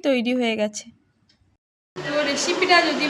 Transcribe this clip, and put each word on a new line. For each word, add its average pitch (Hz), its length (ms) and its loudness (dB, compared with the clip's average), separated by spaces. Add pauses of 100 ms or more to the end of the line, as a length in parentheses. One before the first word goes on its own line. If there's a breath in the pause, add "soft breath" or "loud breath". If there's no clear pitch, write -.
তৈরি 247 340 2
হয়ে 226 200 0
গেছে। 214 240 -6 (1120)
তো 294 160 -6 (180)
রেসিপিটা 359 460 2 (120)
যদি 294 220 -2